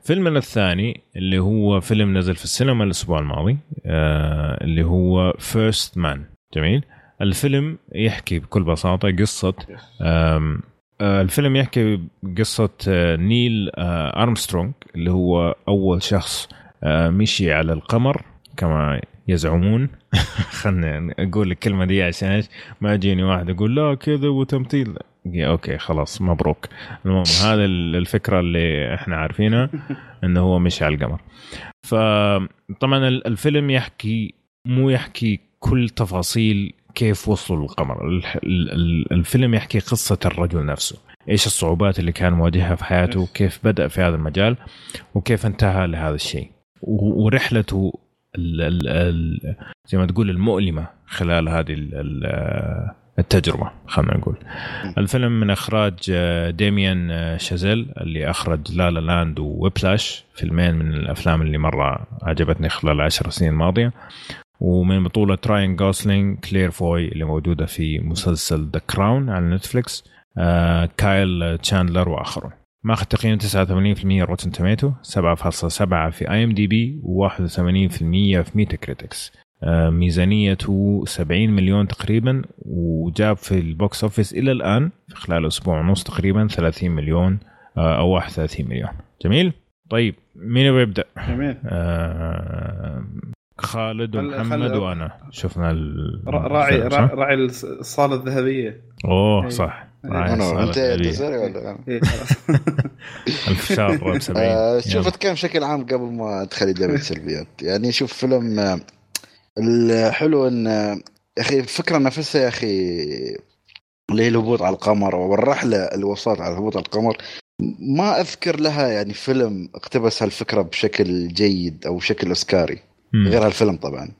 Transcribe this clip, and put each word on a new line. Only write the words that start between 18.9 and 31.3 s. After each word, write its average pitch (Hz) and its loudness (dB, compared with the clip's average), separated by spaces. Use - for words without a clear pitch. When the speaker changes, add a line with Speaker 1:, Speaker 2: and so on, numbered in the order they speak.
Speaker 1:
يزعمون. 90 2
<laughs> - -2
خلنا 82 0
نقول 92 -2
الكلمة 95 0
دي 95 2
عشان 90 -2
إيش 104 2
ما 104 2
يجيني 95 2
واحد 90 0
يقول: 107 0
"لا، 147 2
كذا 143 0
وتمثيل". 135 -2
يا 87 -2
أوكي، 76 -2
خلاص، - -4
مبروك. 80 0
المهم، 95 2
هذا 107 4
ال-، 87 0
الفكرة 92 0
اللي 82 0
إحنا 87 -4
عارفينها، 107 2
<laughs> - -12
إنه 90 4
هو 90 4
مشي 87 2
على 76 2
القمر. 69 -4